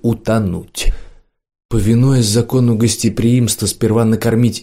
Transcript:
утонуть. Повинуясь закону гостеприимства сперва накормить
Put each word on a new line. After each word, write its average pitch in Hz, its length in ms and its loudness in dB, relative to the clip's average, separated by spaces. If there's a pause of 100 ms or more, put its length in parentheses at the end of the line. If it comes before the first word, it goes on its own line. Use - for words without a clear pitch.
утонуть. 110 880 -2 (760)
Повинуясь 117 600 2
закону 120 480 0
гостеприимства 113 920 0
сперва 110 400 0
накормить 110 580 0